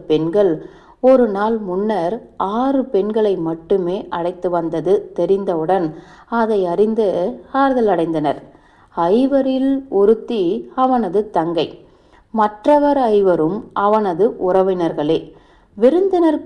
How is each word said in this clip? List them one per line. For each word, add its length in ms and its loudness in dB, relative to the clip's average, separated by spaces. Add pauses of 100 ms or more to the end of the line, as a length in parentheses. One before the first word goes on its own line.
பெண்கள் 420 2 (520)
ஒரு 260 6
நாள் 300 -2
முன்னர் 560 -2 (400)
ஆறு 260 0 (140)
பெண்களை 380 0 (140)
மட்டுமே 500 -2 (120)
அழைத்து 460 -4
வந்தது 400 0 (240)
தெரிந்தவுடன் 680 0 (540)
அதை 240 0
அறிந்து 420 0 (460)
ஆறுதல் 400 2
அடைந்தனர். 480 -2 (540)
ஐவரில் 760 0 (300)
ஒருத்தி 420 2 (400)
அவனது 400 0 (140)
தங்கை, 300 -2 (640)
மற்றவர் 680 2 (140)
ஐவரும் 420 2 (300)
அவனது 400 2 (220)
உறவினர்களே. 720 0 (580)
விருந்தினர் 680 2